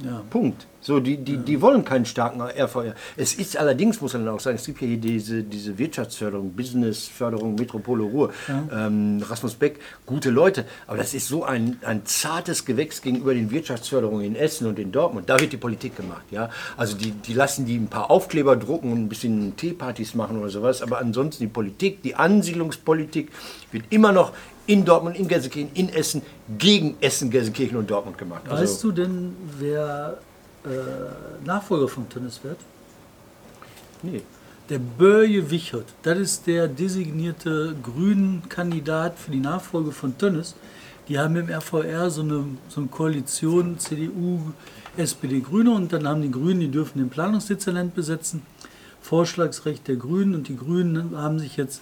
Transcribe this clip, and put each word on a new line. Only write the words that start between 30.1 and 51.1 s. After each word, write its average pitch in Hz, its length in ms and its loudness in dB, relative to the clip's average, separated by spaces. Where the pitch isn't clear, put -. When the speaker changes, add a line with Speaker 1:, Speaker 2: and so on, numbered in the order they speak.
Speaker 1:
äh, 131 840 -10
Nachfolger 175 420 2
von 117 200 -8
Tönnes 123 340 -10
wird? 151 160 -10
Speaker 2:
Nee. 160 200 -6
Speaker 1:
Der 143 100 -2
Börje 185 720 6
Wichert, 143 360 -2
das 170 160 2
ist - 280 -2
der 170 220 4
designierte 160 1120 -2
Grünen-Kandidat 170 1400 0
für - 120 -12
die 135 100 0
Nachfolge 156 520 -2
von 131 260 -4
Tönnes. 185 360 0
Die 143 100 -2
haben 160 180 2
im 170 120 -2
R 165 120 -6
V 160 200 -2
R 165 300 -2
so 156 120 -4
eine, 151 220 -2
so - 120 -6
eine 135 80 -4
Koalition, 160 920 0
C - 180 -6
D 156 120 -4
U, 180 320 -2
S 165 180 -2
P - 120 -6
D, 131 140 0
Grüne 208 320 4
und 185 200 2
dann 151 140 0
haben 151 160 2
die 143 80 0
Grünen, 165 300 2
die 156 100 0
dürfen 147 280 -2
den 127 100 2
Planungsdezernent 180 840 0
besetzen, 160 480 -4
Vorschlagsrecht 165 880 0
der 131 80 2
Grünen 180 380 2
und 139 140 -4
die 135 80 -6
Grünen 165 600 0